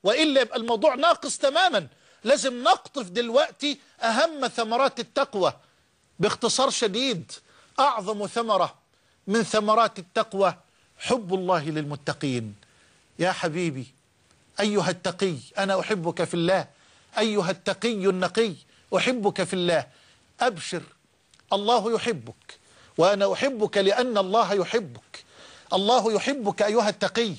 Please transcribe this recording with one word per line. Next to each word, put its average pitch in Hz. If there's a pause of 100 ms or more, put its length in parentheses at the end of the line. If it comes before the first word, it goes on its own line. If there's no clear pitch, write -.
وإلا 269
يبقى 233
الموضوع 233
ناقص 285
تماما. 285 (380)
لازم 247
نقطف 285
دلوقتي 240 (240)
أهم 262
ثمرات 233
التقوى. 208 (680)
باختصار 226
شديد، 226 (480)
أعظم 214
ثمرة 202 (520)
من 214
ثمرات 214
التقوى 196 (440)
حب 208
الله 180
للمتقين. 143 (640)
يا 180
حبيبي 160 (720)
أيها 202
التقي، 180 (220)
أنا 196
أحبك 170
في -
الله، 175 (520)
أيها 208
التقي 202
النقي 185 (440)
أحبك 196
في 170
الله، 175 (540)
أبشر، 185 (680)
الله 208
يحبك، 170 (400)
وأنا 196
أحبك 226
لأن 208
الله 196
يحبك. 180 (480)
الله 214
يحبك 214
أيها 214
التقي 208